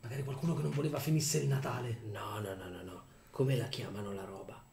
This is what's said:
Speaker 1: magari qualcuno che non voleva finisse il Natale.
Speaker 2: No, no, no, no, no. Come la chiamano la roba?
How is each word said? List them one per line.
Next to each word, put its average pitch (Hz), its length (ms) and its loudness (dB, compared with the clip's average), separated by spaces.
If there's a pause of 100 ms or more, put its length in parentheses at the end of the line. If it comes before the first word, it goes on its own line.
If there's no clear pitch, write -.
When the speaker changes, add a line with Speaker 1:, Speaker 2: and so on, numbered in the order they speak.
Speaker 1:
magari 135 220 -4
qualcuno 139 300 0
che 147 80 0
non 151 100 2
voleva 147 280 2
finisse 156 400 4
il 139 80 4
Natale. 120 520 2 (120)
Speaker 2:
No, 101 280 -4
no, 98 160 -2
no, 92 140 -8
no, 90 140 -8
no. 92 200 -10 (280)
Come 135 240 4
la 110 120 0
chiamano 101 460 -4
la 98 100 -4
roba? 95 380 -10 (120)